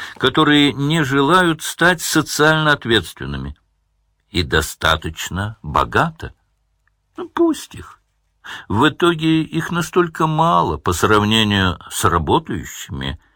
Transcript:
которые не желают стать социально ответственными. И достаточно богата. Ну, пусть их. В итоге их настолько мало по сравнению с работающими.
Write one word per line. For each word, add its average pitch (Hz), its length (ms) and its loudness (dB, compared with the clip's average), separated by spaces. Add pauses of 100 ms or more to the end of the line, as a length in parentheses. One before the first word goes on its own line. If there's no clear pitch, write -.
(160)
которые 147 560 2
не 147 300 -2
желают 151 600 2
стать 175 380 0
социально 156 720 2
ответственными. 69 840 -4 (760)
И 90 120 -2
достаточно 80 1200 -2
богата. 76 720 -2 (840)
Ну, 339 120 -10
пусть - 460 -2
их. - 260 -20 (680)
В 120 200 4
итоге 160 540 2
их 156 280 -6
настолько 170 560 0
мало 160 500 2
по 87 160 -2
сравнению 104 840 2 (120)
с - 140 -2
работающими. 78 1120 -4 (180)